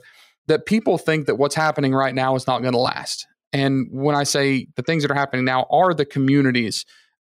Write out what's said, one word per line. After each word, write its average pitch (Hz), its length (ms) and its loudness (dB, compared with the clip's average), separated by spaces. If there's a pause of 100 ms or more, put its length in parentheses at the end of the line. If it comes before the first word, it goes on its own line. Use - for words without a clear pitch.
(480)
that 151 180 0
people 208 320 2
think 156 300 0
that 123 80 2
what's 139 180 0
happening 151 400 0
right 135 220 0
now 131 200 0
is 127 120 -4
not 123 160 -2
gonna 127 160 0
last. - 480 -4 (240)
And 135 400 0
when 139 240 0
I 143 80 0
say 139 440 0 (100)
the 127 60 -6
things 160 200 0
that 143 80 0
are 139 40 -2
happening 135 300 -2
now 127 240 0
are 175 240 4
the 147 120 0
communities, 135 800 0 (360)